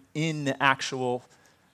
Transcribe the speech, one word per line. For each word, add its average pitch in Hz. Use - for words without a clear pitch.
in 151
the 135
actual, 127